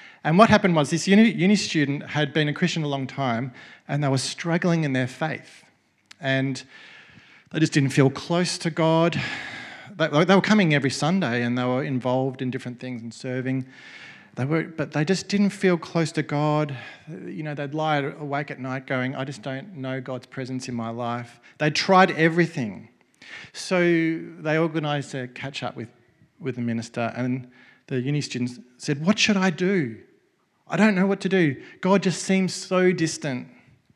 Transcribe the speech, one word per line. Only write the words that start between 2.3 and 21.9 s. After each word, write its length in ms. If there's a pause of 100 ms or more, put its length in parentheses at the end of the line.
been 160
a 40
Christian 300
a 60
long 180
time, 460 (340)
and 160
they 60
were 100
struggling 640
in 100
their 140
faith. 560 (580)
And 420 (880)
they 80
just 120
didn't 180
feel 200
close 480
to 120
God. 500 (760)
They, 140 (160)
they 100
were 60
coming 340
every 160
Sunday, 540
and 120
they 80
were 200
involved 580
in 80
different 300
things 200
and 140
serving. 520 (680)
They 100
were, 200
but 260
they 140
just 240
didn't 220
feel 280
close 340
to 100
God. 540 (320)
You 360
know, 100
they'd 200
lie 240
awake 520
at 80
night 300
going, 260
"I 100
just 180
don't 340
know 240
God's 260
presence 420
in 60
my 160
life." 480 (200)
They'd 180
tried 360